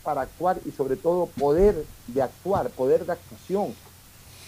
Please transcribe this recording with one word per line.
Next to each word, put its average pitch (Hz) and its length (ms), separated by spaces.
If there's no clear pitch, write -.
para 143 200
actuar 180 440
y 151 40
sobre 131 260
todo 170 300
poder 160 580
de 175 160
actuar, 156 480
poder 151 360
de 175 60
actuación. 175 640